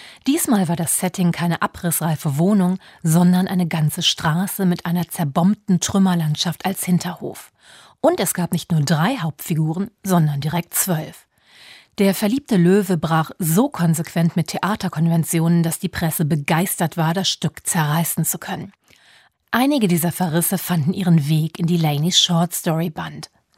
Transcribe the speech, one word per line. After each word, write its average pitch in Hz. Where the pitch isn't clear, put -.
Diesmal 254
war 170
das 165
Setting 175
keine 170
abrissreife 156
Wohnung, 185
sondern 180
eine 185
ganze 156
Straße 180
mit 175
einer 175
zerbombten 175
Trümmerlandschaft 175
als 190
Hinterhof. -
Und 330
es 190
gab 175
nicht 175
nur 156
drei 165
Hauptfiguren, 160
sondern 156
direkt 156
zwölf. -
Der 196
verliebte 220
Löwe 185
brach 160
so 190
konsequent 170
mit 165
Theaterkonventionen, 170
dass 160
die 190
Presse 160
begeistert 160
war, 165
das 185
Stück -
zerreißen 160
zu -
können. 185
Einige 254
dieser 170
Verrisse 170
fanden 170
ihren 165
Weg 156
in 175
Delaneys 160
Shortstory-Band 165